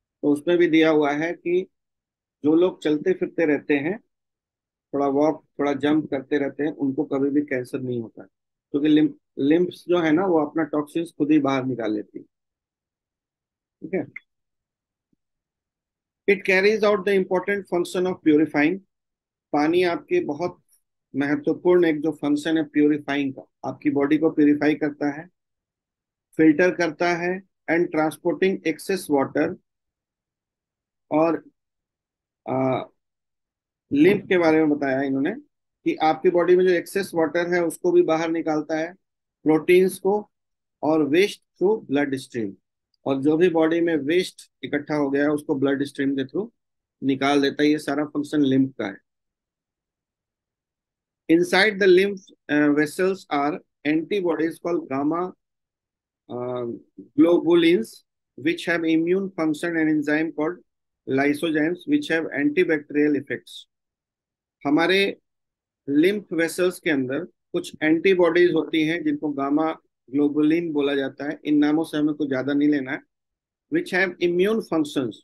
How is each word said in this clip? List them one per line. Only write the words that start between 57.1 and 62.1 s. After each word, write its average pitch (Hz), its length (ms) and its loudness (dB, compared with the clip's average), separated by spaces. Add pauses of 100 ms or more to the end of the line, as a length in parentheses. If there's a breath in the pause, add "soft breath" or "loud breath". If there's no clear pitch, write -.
globulins, 170 680 4 (580)
which 170 240 -4
have 170 140 -2
immune 170 460 0 (100)
function, 160 380 -4
and 156 180 2
enzyme 151 380 -2
called 156 220 -4 (540)
lysozymes, 151 680 -2 (120)
which 147 220 -2